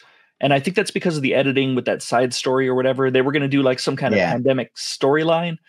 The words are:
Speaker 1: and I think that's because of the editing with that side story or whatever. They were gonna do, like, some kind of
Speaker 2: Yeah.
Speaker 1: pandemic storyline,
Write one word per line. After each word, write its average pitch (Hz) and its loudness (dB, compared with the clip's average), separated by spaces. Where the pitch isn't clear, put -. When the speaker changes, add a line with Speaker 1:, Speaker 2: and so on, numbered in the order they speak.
Speaker 1:
and 139 2
I 139 4
think 180 -2
that's 202 -2
because 180 -2
of 143 -4
the 117 0
editing 135 0
with 120 -2
that 98 -2
side 123 0
story 131 0
or 127 0
whatever. 131 0
They 131 4
were 131 0
gonna 143 0
do, 139 2
like, 127 2
some 139 -4
kind 135 -2
of 101 2
Speaker 2:
Yeah. 87 2
Speaker 1:
pandemic 123 0
storyline, 165 0